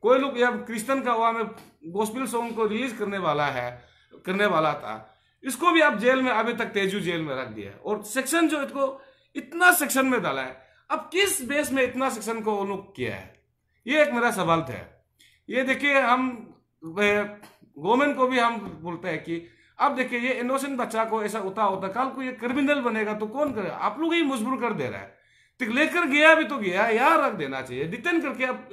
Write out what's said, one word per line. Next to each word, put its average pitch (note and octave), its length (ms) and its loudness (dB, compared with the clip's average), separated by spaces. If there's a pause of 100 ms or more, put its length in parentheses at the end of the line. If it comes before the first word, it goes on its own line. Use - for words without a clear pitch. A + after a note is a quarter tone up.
कोई B3+ 180 6
लोग C4 200 -2
या A#3+ 120 4
क्रिश्चियन A#3+ 500 -2
का A#3+ 120 0
वहाँ A3+ 200 2
में A3+ 120 -2 (400)
gospel G#3+ 420 -4
song A#3 280 -4
को A3 100 0
release A3 320 -2
करने G3+ 200 -4
वाला D3+ 300 0
है, B2 380 -6 (400)
करने G3 200 2
वाला D#3 280 4
था, A2 440 -10 (260)
इसको D#4 280 2
भी E4 100 6
आप C#4 160 4
जेल B3+ 240 4
में, B3+ 100 2
अभी A3+ 220 0
तक A3+ 120 -4
तेजू G3 340 -2
जेल E3+ 220 -2
में C#3+ 140 -4
रख B2+ 120 -6
दिया। G2+ 360 -14
और G3+ 200 -4
section D4 440 0
जो C#4+ 160 0
इसको C4+ 380 -4 (340)
इतना F4 360 4
section C4+ 340 2
में B3 160 2
डाला C3+ 200 -2
है, - 260 -10 (240)
अब D#4 80 -2
किस E4+ 460 -2
base C#4+ 260 -2
में C4 120 2
इतना B3 260 0
section A3 320 -6
को G#3+ 100 -2
वो G3+ 140 -2
लोग G3 300 -8
किया A2 200 -6
है, - 280 -18 (440)
ये D4 160 6
एक - 80 0
मेरा A#3+ 200 2
सवाल E3 300 2
था। G2 440 -12 (440)
ये B3+ 140 0
देखिए, C4+ 360 2
हम, B3 540 0 (460)
ए, G#3 380 2 (400)
गवर्नमेंट B3 400 2
को B3+ 100 4
भी B3+ 120 2
हम A#3 200 2
बोलते E3+ 500 -10
हैं D#3+ 140 -4
कि E3 240 -8 (320)
अब C4 160 2
देखिए, B3 240 0
ये B3 140 0
innocent C4 440 -2
बच्चा A3 280 0
को A3 180 -2
ऐसा G#3 160 -4
होता F#3+ 240 -2
होता, F#3+ 240 0
कल B3 220 -2
को C4 120 -10
ये B3+ 100 -6
criminal C4+ 500 0
बनेगा A3 320 0
तो G#3 140 -6
कौन C4+ 260 -2
करेगा? F#3 220 -4
आप G#3 240 -4
लोग E4 140 0
ही E4+ 100 4
मजबूर A#3 380 -2
कर A#3 120 -2
दे C#3 160 -4
रहा G2 120 -10
है। - 160 -18 (420)
तो B3 60 -4
लेकर D4+ 420 0
गया D4+ 280 8
भी D#4 80 2
तो C#4 140 -4
गया, G3 300 0
यहाँ C4+ 400 4
रख A3 60 -2
देना C3+ 280 -6
चाहिए, B2+ 260 -6
detain C#4+ 340 -2
करके, B3+ 240 -4
आप - 280 -6